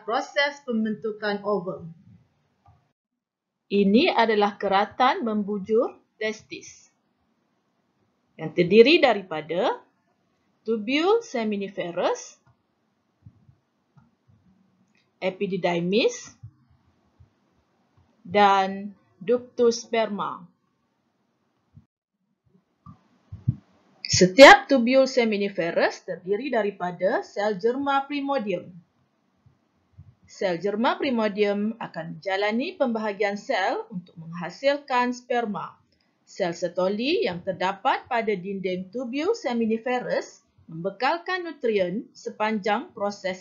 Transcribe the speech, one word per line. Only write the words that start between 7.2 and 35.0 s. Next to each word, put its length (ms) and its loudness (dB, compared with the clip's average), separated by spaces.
yang 160 -8
terdiri 480 6
daripada 720 0
tubule 640 0
seminiferus, 1120 -4
epididymis 1200 -2
dan 640 2
ductus 640 0
sperma. 560 -4
Setiap 640 10
tubule 400 4
seminiferus 960 -2
terdiri 480 -6
daripada 720 -2
sel 320 -4
germa 480 -2
primordium. 640 -4
Sel 320 -4
germa 400 -2
primordium 800 -2
akan 400 -12
menjalani 560 -2
pembahagian 640 -2
sel 480 -4
untuk 320 -12
menghasilkan 960 -4